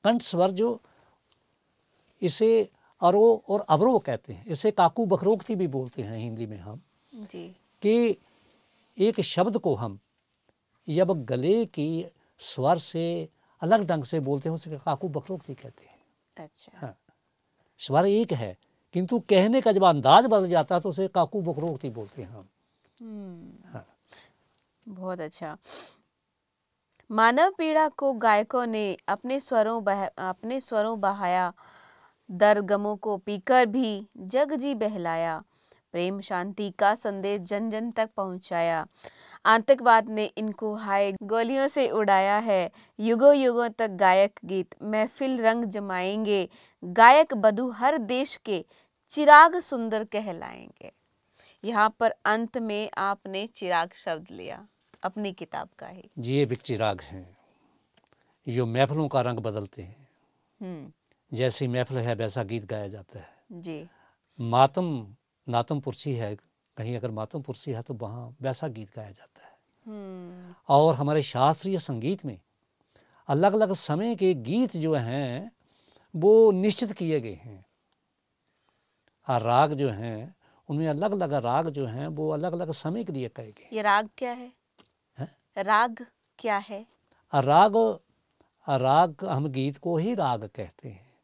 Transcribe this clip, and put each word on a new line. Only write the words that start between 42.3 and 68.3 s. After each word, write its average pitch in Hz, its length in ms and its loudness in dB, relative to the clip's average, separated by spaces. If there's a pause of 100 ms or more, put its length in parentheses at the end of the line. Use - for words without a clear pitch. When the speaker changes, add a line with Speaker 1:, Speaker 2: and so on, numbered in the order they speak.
Speaker 2:
है, 202 340 0 (300)
युगों 233 340 8
युगों 240 340 2
तक 226 200 -4
गायक 190 560 4
गीत 185 380 -6
महफिल 220 600 -2
रंग 226 220 2
जमाएंगे, 196 840 -2 (360)
गायक 247 500 8
बधू 220 360 2
हर 254 280 0
देश 254 380 -4
के 190 280 -6 (440)
चिराग 302 500 8
सुंदर 226 460 -4
कहलाएंगे। - 880 -10 (720)
यहाँ 214 360 2
पर 226 140 2 (100)
अंत 226 340 0
में 214 400 -4
आपने 196 480 -6
चिराग 180 460 -4
शब्द 165 380 -10
लिया 92 360 -14 (360)
अपनी 190 300 -6
किताब 160 360 -12 (100)
का - 100 -18
ही। 180 300 -20
Speaker 1:
जी, 123 160 -4
ये 143 120 2
भी 120 100 -6
चिराग 107 440 -4
हैं, 92 360 -20 (1120)
यो 120 180 -2
महफिलों 135 420 0
का 135 120 0
रंग 120 180 -2
बदलते 104 440 -8
हैं। 113 260 -20 (540)
Speaker 2:
हम्म। 165 300 -14 (400)
Speaker 1:
जैसी 127 340 -2
महफिल 123 320 -4
है, 117 160 -2
वैसा 113 280 -6
गीत 104 220 -8
गाया 104 240 -10
जाता 101 300 -18
है। 92 100 -20 (240)
Speaker 2:
जी। 170 340 -14 (540)
Speaker 1:
मातम, 123 760 0 (340)
नातम 120 320 -2
पुरसी 143 320 -8
है, 107 240 -6 (400)
कहीं 117 200 -8
अगर 113 140 -6
मातम 110 320 -10
पुरसी 135 280 -12
है, 117 120 -8
तो 139 120 -12
वहाँ 117 460 -14